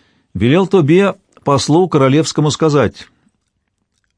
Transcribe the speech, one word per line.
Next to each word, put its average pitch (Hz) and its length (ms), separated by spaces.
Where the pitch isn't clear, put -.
велел 135 340
тебе, 180 500
послу 147 440
королевскому, 147 600
сказать: 143 580